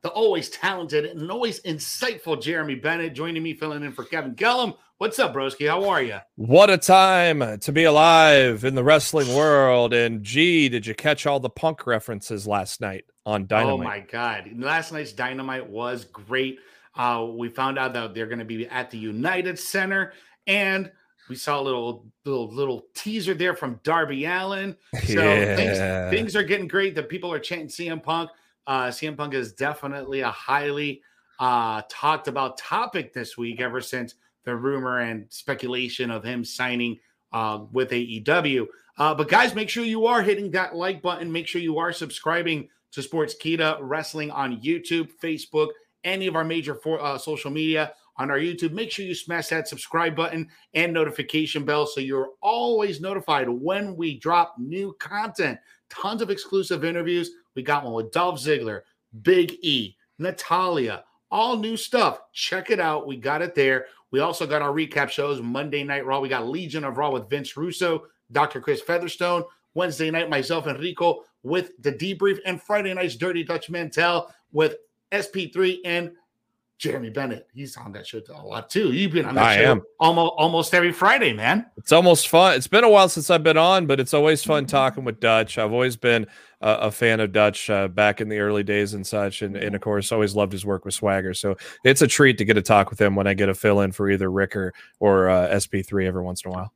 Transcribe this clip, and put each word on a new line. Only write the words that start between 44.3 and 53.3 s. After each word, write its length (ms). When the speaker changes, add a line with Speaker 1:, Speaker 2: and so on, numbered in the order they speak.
Speaker 1:
on 300
YouTube, 500
Facebook, 500
any 240
of 80
our 80
major 300
for-, 260
uh, 180
social 320
media 420
on 140
our 80
YouTube. 340
Make 200
sure 120
you 100
smash 340
that 200
subscribe 460
button 340
and 180
notification 720
bell 220
so 140
you're 300
always 600
notified 480